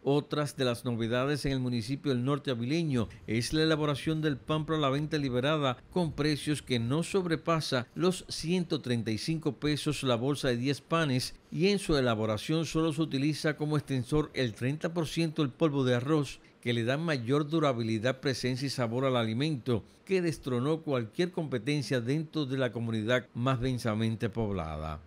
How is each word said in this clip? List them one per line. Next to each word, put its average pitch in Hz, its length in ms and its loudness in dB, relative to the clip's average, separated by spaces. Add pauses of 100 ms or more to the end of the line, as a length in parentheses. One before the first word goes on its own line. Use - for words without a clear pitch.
Otras 143 520 0
de 135 80 0
las 120 200 0
novedades 123 600 0
en 139 80 0
el 131 60 0
municipio 127 560 -2
del 120 100 0
Norte 139 280 -2
Avileño 127 560 0 (180)
es 170 260 0
la 156 120 4
elaboración 156 580 0
del 147 160 0
pan 156 260 -2
para 156 140 0
la 143 100 2
venta 147 300 0
liberada 139 580 2 (160)
con 170 200 0
precios 147 500 0
que 123 160 0
no 127 240 0
sobrepasa 165 920 0
los 175 340 0
ciento 160 520 -2
treinta 117 300 0
y 107 80 0
cinco 156 380 -2
pesos 147 480 -2
la 123 100 4
bolsa 131 340 0
de 120 80 2
diez 131 240 -2
panes 147 540 0 (160)
y 156 180 2
en 196 120 2
su 170 160 2
elaboración 120 680 2
solo 160 280 0
se 151 100 -2
utiliza 143 540 0
como 151 200 0
extensor 143 580 0
el 120 200 0
treinta 151 400 -2
por 165 140 -2
ciento 160 340 0
del 135 80 2
polvo 143 340 2
de 123 120 4
arroz, 139 420 0 (240)
que 120 100 -2
le 117 120 0
da 127 120 0
mayor 147 520 0
durabilidad, 127 720 2
presencia 131 460 -2
y 131 40 -2
sabor 123 340 0
al 127 120 2
alimento, 120 680 0 (220)
que 185 160 2
destronó 147 580 0
cualquier 151 520 -2
competencia 135 680 0
dentro 151 460 -2
de 131 100 -2
la 127 160 0
comunidad 117 600 0
más 123 260 0
densamente 113 680 0
poblada. 80 760 -4